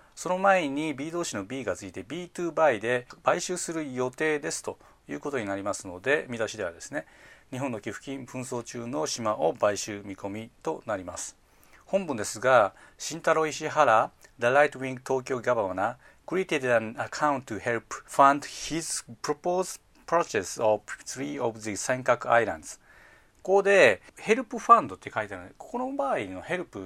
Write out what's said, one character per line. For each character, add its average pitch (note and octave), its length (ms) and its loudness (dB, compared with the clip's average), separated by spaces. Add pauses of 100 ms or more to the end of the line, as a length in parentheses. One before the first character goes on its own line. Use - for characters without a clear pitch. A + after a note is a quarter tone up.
(140)
そ - 140 -8
の F#3 100 0
前 F#3+ 300 4
に D3 260 -2
B D3 160 -8
動 E3+ 140 -4
詞 - 120 -6
の G2 80 -4
B B2 200 -8
が F#2 120 -2
つ G2+ 100 -14
い F2+ 60 -12
て、 F#2 140 -10
B F3 260 -10
to E3+ 200 -4
buy D3 280 4
で B2 260 -2 (160)
買 E3 180 2
収 F3+ 160 -6
す - 160 -6
る D3+ 220 -6
予 B2+ 160 -2
定 D3+ 280 -2
で D#3 120 -6
す - 120 -8
と - 160 -8 (300)
い C#3 60 -8
う D3 60 -8
こ D3 100 -6
と C#3 80 -4
に G#2+ 80 -4
な G2 100 -4
り G2 60 -8
ま G2 120 -2
す - 120 -10
の F2+ 140 -12
で、 C#3+ 280 0
見 A#2 100 -8
出 A2 100 -2
し G#2+ 80 -10
で G#2 80 -4
は E2+ 80 -6
で E2+ 80 -20
す - 120 -16
ね、 D3+ 140 -6 (440)
日 C3 80 -8
本 C3 140 -4
の G#2+ 80 -8
寄 A2+ 120 -8
付 - 120 -14
金、 C3+ 220 -10
紛 B2+ 140 -10
争 B2 220 -6
中 A#2+ 240 -12
の D3 200 -4
島 A2 300 -2
を D3+ 180 0
買 G#2 220 2
収 G2+ 280 -8
見 G2 120 -12
込 G2+ 120 -10
み A2 220 -10 (120)
と D#3+ 240 -6
な G#2+ 100 -2
り F#2 80 -10
ま E2+ 120 -10
す。 - 200 -12 (500)
本 G3 200 -2
文 C3+ 100 -4
で G#2 80 -4
す G#2+ 160 -8
が、 A#2+ 340 6 (240)
慎 D#3+ 200 -10
太 D#3+ 160 2
郎 D#3 120 2
石 D3+ 220 -6
原、 C3 420 6 (280)
The A#2+ 80 0
Right C#3+ 320 4
Wing C3 240 -6
Tokyo C3 380 -2
Governor A2 560 0 (300)
created D#3 480 0
an A2 220 2
account C3+ 500 -2
to G#2 120 -6
help A#2 240 -2 (240)
fund C#3+ 380 6
his - 600 -8 (180)
proposed F3+ 580 -2 (260)
purchase - 560 0
of G#2+ 200 4 (220)
three C#3+ 340 -8
of A#2 220 -4
the G#2+ 160 -4
尖 B2+ 260 -2
閣 B2 260 0
islands。 G#2 500 0 (640)
こ F#3 120 2
こ G3 80 6
で F3+ 400 6 (160)
ヘ A3 160 0
ル B3 100 -2
プ A#3 140 -8
フ - 140 6
ァ A3+ 80 10
ン C#3 80 -6
ド A#2 60 -8
っ - 40 -16
て - 120 -12
書 A2 120 -2
い G2+ 60 -6
て G2 60 -10
あ F2+ 40 -10
る F2 60 -12
の F#2+ 40 -16
で、 - 100 -20
こ - 140 -20
こ A#3+ 60 -4
の B3+ 140 -4
場 C#4 200 -2
合 E3 80 0
の F#2 220 -8
ヘ F3 140 -4
ル F3+ 80 -8
プ - 220 -12